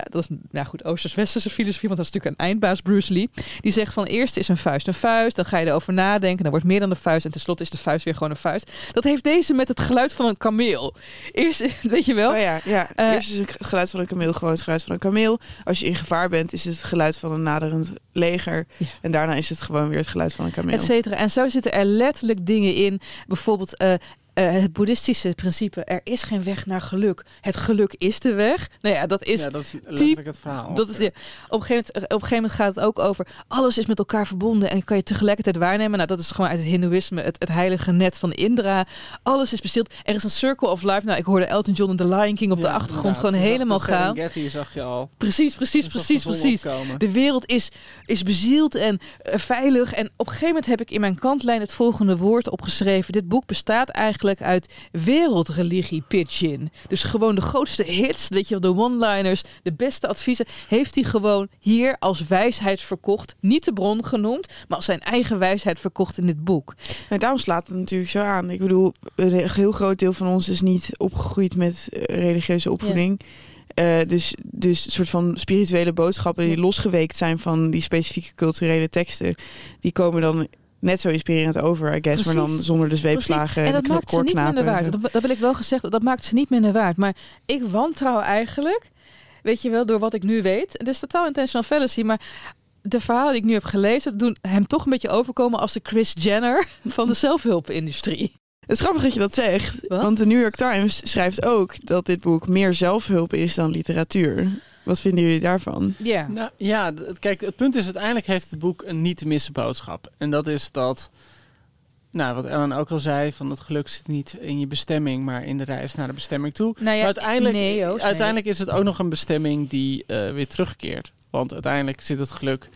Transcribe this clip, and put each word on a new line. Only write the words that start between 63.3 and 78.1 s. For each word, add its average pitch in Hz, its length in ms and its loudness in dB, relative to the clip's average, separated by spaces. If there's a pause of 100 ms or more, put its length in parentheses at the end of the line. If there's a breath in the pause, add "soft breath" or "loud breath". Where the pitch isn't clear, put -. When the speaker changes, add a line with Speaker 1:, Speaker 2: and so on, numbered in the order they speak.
Speaker 1:
Niet 247 260 2
de 254 80 0
bron 208 320 0
genoemd, 240 420 -2 (200 loud breath)
maar - 100 -4
als 175 80 -4
zijn 185 140 0
eigen 226 400 0
wijsheid 185 400 2
verkocht - 380 -2
in 180 80 -2
dit 156 180 0
boek. 170 320 0 (340 loud breath)
Speaker 2:
En 202 100 0
daarom 247 200 2
slaat 175 280 -2
het 180 100 -8
natuurlijk 185 340 -4
zo 202 80 0
aan. 190 300 0
Ik 185 100 -6
bedoel, 185 340 4 (220)
een 180 340 4
heel 196 220 4
groot 196 280 0
deel 185 140 2
van 185 140 -2
ons 185 220 2
is 180 120 0
niet 185 360 2
opgegroeid - 580 -2
met, 175 360 0
eh, - 240 -4
religieuze 175 560 0
opvoeding. 185 500 0
Speaker 1:
Ja. - 800 -2
Speaker 2:
Eh, 165 80 2
dus, 175 360 0
dus - 420 0
een - 60 -6
soort 180 180 0
van 175 280 2
spirituele 175 560 2
boodschappen 170 520 0
die 165 100 2
Speaker 1:
Ja. 170 60 0
Speaker 2:
losgeweekt 175 540 2
zijn 165 240 0
van 160 320 0
die 160 100 0
specifieke 165 540 -2